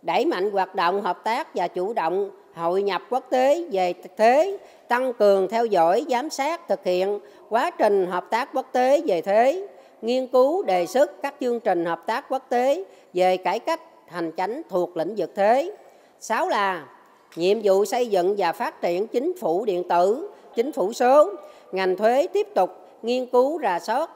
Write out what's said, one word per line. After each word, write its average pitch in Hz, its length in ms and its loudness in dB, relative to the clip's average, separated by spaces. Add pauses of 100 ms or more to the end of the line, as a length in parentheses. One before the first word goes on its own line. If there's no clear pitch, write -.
Đẩy 175 240 0
mạnh 208 240 -2
hoạt 190 240 -2
động 190 280 0
hợp 180 220 -6
tác 233 300 -4
và 180 140 -2
chủ 185 240 -4
động 190 380 -2 (240)
hội 175 280 -2
nhập 196 280 -2
quốc 254 200 -4
tế 285 400 2
về 185 240 0 (220)
thuế, 302 420 4 (300)
tăng 254 240 0
cường 196 360 4
theo 233 180 -2
dõi, 196 420 2
giám 262 220 -2
sát, 311 380 -6
thực 196 160 -4
hiện 185 340 -2 (300)
quá 262 220 0
trình 202 360 2
hợp 180 240 -4
tác 247 240 -2
quốc 254 180 -4
tế 262 340 4
về 175 160 0
thuế, 262 440 2 (360)
nghiên 254 240 -2
cứu, 269 360 2
đề 185 240 0
xuất - 360 0
các 269 180 -6
chương 240 200 -2
trình 180 240 0
hợp 170 220 -4
tác 233 220 -4
quốc 262 200 -4
tế 277 360 0 (300)
về 185 220 4
cải 185 220 -4
cách 320 220 -4 (260)
hành 165 300 -8
chánh 214 320 -6
thuộc 180 280 -4
lĩnh 165 180 -4
vực 175 200 -6
thuế. 247 360 2 (500)
Sáu 269 280 -2
là 196 380 -2 (500)
nhiệm 190 280 2
vụ 196 200 4
xây 247 220 -2
dựng 196 320 0
và 170 140 0
phát 269 280 -8
triển 185 260 -2
chính 269 340 -4
phủ 190 240 -2
điện 180 240 -4
tử, 202 400 2 (260)
chính 254 180 -2
phủ 196 200 -2
số. 277 380 4 (420)
Ngành 185 240 0
thuế 240 360 2
tiếp 415 220 -2
tục 180 160 2 (320)
nghiên 247 240 -4
cứu, 269 360 2
rà 185 160 -2
soát 254 380 -4